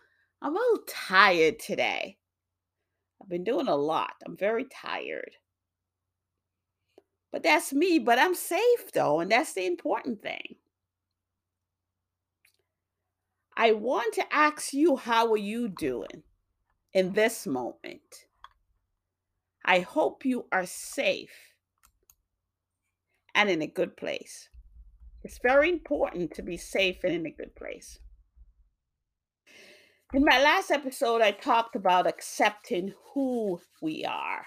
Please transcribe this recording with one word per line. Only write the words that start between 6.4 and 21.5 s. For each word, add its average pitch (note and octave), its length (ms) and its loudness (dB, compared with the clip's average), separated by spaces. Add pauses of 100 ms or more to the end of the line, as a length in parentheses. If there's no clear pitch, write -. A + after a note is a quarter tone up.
But - 120 -6
that's D#4+ 300 2
me, D#4+ 260 4
but A#3 200 4
I'm F4 160 2
safe A#4 580 0
though, C#3+ 260 2
and F3+ 120 -2
that's D4 220 2
the F#4 120 -4
important E4 560 -4
thing. - 340 -12 (3000)
I A3+ 180 4
want D4+ 420 -2
to - 180 -4
ask D4 400 0
you, C#4+ 220 4
how A3+ 360 2
are G#3+ 60 4
you G#3+ 300 -4
doing C3+ 560 -6 (720)
in F#3 200 2
this G#3+ 320 0
moment? - 800 -10 (1400)
I F3+ 180 4
hope - 440 -2
you B3+ 260 -2
are F#3 140 -2
safe - 880 -6 (1800)